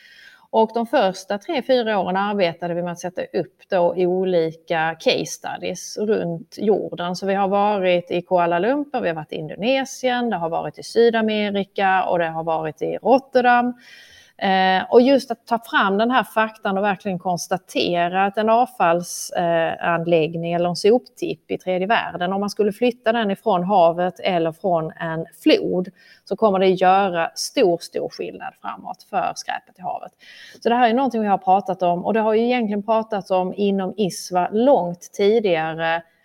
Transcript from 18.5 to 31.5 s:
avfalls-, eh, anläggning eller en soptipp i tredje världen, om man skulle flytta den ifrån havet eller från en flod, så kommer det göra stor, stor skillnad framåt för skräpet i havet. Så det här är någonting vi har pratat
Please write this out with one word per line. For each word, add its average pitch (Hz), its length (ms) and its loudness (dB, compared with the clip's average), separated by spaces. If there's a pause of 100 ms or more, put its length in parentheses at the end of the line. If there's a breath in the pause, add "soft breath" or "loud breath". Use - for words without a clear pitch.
avfalls-, 190 880 0
eh, 170 520 0
anläggning 165 640 0
eller 175 160 0
en 175 80 -4
soptipp 202 720 -2
i 190 80 -6
tredje 185 280 -4
världen, 180 460 -2
om 196 80 -4
man 202 100 -4
skulle 208 220 -2
flytta 233 400 -2
den 226 180 -2
ifrån 190 340 0
havet 180 560 2
eller 165 320 0
från 165 400 -2
en 165 340 -8 (160)
flod, 185 460 2 (360 soft breath)
så 196 120 -6
kommer 196 220 2
det 190 100 4
göra 185 640 2
stor, 190 440 0
stor - 300 -8
skillnad - 540 -12
framåt - 480 -14
för 175 260 -4
skräpet - 420 -12
i 180 40 -20
havet. - 300 -10 (500 loud breath)
Så 233 60 0
det 233 60 2
här 247 140 4
är 220 60 2
någonting 240 260 0
vi 214 60 0
har 190 120 2
pratat 190 440 2